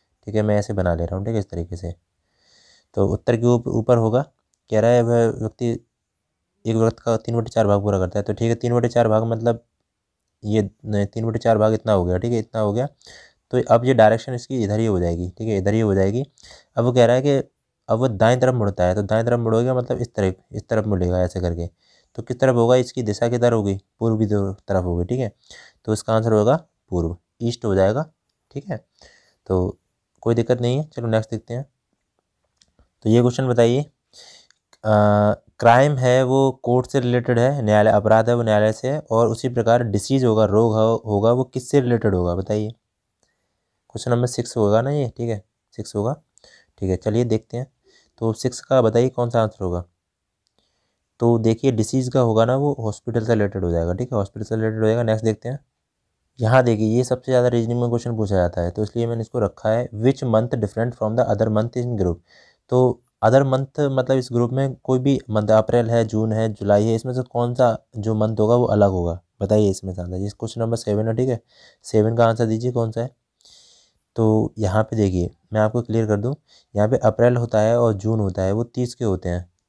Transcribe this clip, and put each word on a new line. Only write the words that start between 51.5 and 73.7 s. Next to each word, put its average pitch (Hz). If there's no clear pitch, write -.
डिसीज 127
का 135
होगा 113
ना, 123
वो 143
हॉस्पिटल 110
से 120
रिलेटेड 101
हो 87
जाएगा, 85
ठीक -
है, 117
हॉस्पिटल 101
से 113
रिलेटेड 110
हो 110
जाएगा। 113
नेक्स्ट 110
देखते 110
हैं। 143
यहाँ 127
देखिए, 110
ये 117
सबसे 127
ज़्यादा 123
रीजनिंग 120
में 120
क्वेश्चन 117
पूछा 101
जाता 87
है, 87
तो 107
इसलिए 117
मैंने 117
इसको 120
रखा 107
है, 117
which 127
month 117
different 117
from 110
the 123
other 107
month 110
in 120
group। 87
तो 127
other 127
month 131
मतलब 131
इस 127
ग्रुप 120
में 135
कोई 127
भी 135
मंथ, 107
अप्रैल 113
है, 117
जून 107
है, 113
जुलाई 104
है, 113
इसमें 127
से 127
कौन 120
सा 120
जो 110
मंथ 107
होगा 110
वो 123
अलग 101
होगा, 87
बताइए 104
इसमें 95
से 92
आंसर। 90
ये 98
क्वेश्चन 113
नंबर 113
सेवन 107
है, 110
ठीक 127
है, 113
सेवन 110
का 117
आंसर 113
दीजिए 113
कौन 117
सा 113
है। 127